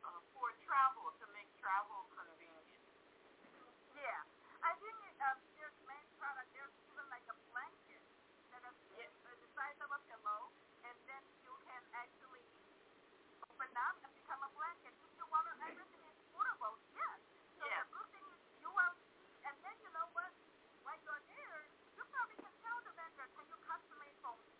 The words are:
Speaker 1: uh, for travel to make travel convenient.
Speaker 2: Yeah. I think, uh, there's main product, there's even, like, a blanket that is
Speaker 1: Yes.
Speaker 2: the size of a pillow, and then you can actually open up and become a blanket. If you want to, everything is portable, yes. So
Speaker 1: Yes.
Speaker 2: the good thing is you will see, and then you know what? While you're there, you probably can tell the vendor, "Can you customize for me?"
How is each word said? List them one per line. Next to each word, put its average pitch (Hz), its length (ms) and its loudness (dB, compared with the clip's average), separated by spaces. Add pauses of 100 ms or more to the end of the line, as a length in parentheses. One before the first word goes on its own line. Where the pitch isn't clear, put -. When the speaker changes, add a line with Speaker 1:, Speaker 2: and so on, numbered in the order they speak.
Speaker 1:
uh, - 160 -6 (120)
for 285 200 2 (160)
travel 269 520 8
to 220 120 -12
make 202 240 -12
travel 202 560 2
convenient. - 800 -16 (1000)
Speaker 2:
Yeah. 262 280 -2 (400)
I 339 140 8
think, 440 200 -8 (240)
uh, 269 160 6 (200)
there's 302 300 -12
main 285 220 -12 (100)
product, 277 340 -4
there's 277 220 -12 (100)
even, 277 260 -12
like, 240 180 -10
a - 80 -8 (140)
blanket - 540 -6 (460)
that 247 140 -14
is 247 120 -12 (200)
Speaker 1:
Yes. 233 160 -10 (100)
Speaker 2:
the 247 320 -18
size 285 260 0
of 277 120 -4
a 285 160 0
pillow, - 460 0 (300)
and 240 120 -8 (100)
then 269 180 -8 (180)
you 254 120 -12 (120)
can 247 160 -10 (100)
actually - 580 -8 (1000)
open - 260 -2
up 294 280 4
and - 100 -14
become - 280 -6
a 269 120 -4
blanket. 320 480 -4
If - 140 -20
you 330 120 -8
want 330 200 8
to, 320 60 -4 (120)
everything 359 420 -10
is - 80 -20 (160)
portable, 381 480 4 (120)
yes. - 280 0 (400)
So 302 60 0
Speaker 1:
Yes. 185 200 2
Speaker 2:
the - 40 -
good - 220 -6
thing - 200 -14
is - 80 -18 (200)
you 339 100 -4
will 359 260 8 (160)
see, - 320 -20
and 294 180 -4
then 403 180 -8
you 427 120 -14
know 330 200 2
what? 359 200 0 (500)
While - 200 -4
you're 294 240 -2
there, 349 360 -8 (340)
you - 100 -6
probably 494 320 2
can - 240 -10
tell 466 220 0
the - 100 -10
vendor, 294 400 -8
"Can 285 140 -12
you 320 100 -12
customize 285 640 -8
for 240 180 -6
me?" - 220 -20